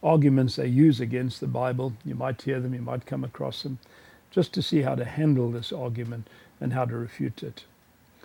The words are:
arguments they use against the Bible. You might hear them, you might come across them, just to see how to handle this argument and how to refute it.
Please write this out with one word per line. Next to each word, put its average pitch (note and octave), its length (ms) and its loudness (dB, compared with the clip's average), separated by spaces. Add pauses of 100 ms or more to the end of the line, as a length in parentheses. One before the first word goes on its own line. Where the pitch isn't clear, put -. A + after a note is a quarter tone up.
arguments C#3+ 540 4
they C3+ 100 -2
use C3 340 6
against B2 400 -4
the - 60 -4
Bible. B2+ 480 -2 (100)
You C#3 100 -8
might B2+ 280 -4
hear C3+ 180 -2
them, B2+ 140 -4
you B2 80 -8
might B2 240 -6
come C3+ 180 -6
across C3 380 -8
them, C3+ 160 -8 (520)
just - 240 0
to F3+ 80 -2
see D3+ 200 2
how C3+ 140 0
to B2 80 -2
handle C3 460 2
this A#2 220 -8
argument A#2+ 560 -8 (320)
and C3 120 -2
how B2+ 120 0
to A#2 120 -4
refute A#2 460 -6
it. - 220 -12 (600)